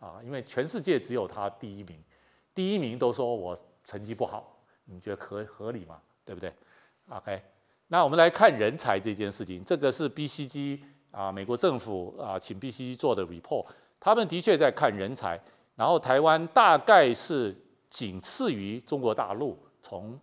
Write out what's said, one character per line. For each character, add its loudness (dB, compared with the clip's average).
啊， -18
因 -14
为 -8
全 -4
世 -8
界 2
只 -10
有 -2
他 -6
第 -14
一 -14
名， -20
第 -2
一 0
名 -4
都 2
说 -2
我 -6
成 -12
绩 -10
不 -4
好， -10
你 -20
觉 -8
得 -12
合， -10
合 -12
理 -12
吗？ -20
对 -16
不 -16
对？ -10
OK， -10
那 4
我 4
们 4
来 8
看 6
人 2
才 0
这 -4
件 -4
事 -10
情， -10
这 0
个 2
是 -2
B -8
C -8
G -8
啊， -6
美 -8
国 -2
政 2
府 -8
啊， -6
请 -12
B -10
C -12
G -8
做 0
的 -2
report， -8
他 4
们 2
的 -6
确 6
在 4
看 2
人 -6
才， -6
然 2
后 4
台 2
湾 4
大 8
概 8
是 -2
仅 -10
次 -4
于 -6
中 -4
国 2
大 -2
陆， -4
从 -14